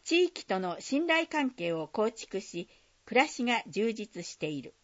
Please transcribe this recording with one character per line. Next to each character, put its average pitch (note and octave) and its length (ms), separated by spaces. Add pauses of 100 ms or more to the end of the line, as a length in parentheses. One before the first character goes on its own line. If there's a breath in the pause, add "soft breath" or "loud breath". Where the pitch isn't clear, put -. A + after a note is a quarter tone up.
地 F4 220
域 - 200
と F#3 140
の F3 220
信 D4+ 260
頼 E4 200
関 C#4 240
係 E3+ 200
を D#3+ 160
構 A3 240
築 - 300
し、 - 260 (380 soft breath)
暮 A#3+ 160
ら D4+ 60
し - 160
が A#3+ 240
充 G#3+ 260
実 G#3 320
し - 120
て D#3 100
い D3 140
る。 - 120 (100)